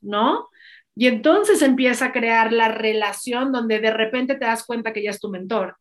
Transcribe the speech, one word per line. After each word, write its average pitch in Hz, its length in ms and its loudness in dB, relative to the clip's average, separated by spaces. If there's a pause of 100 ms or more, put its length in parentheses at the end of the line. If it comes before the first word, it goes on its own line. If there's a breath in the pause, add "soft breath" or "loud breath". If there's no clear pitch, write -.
¿no? 220 460 0 (480 loud breath)
Y 226 120 2
entonces 330 540 4
empieza 254 440 2
a 254 60 -4
crear 226 400 2
la 226 160 4
relación 220 840 -2
donde 226 280 0
de 220 120 2
repente 247 440 -2
te 254 100 -4
das 226 200 -2
cuenta 226 260 -6
que 214 100 -6
ya 208 80 -4
es 196 100 -10
tu 208 100 -10
mentor. 190 500 -6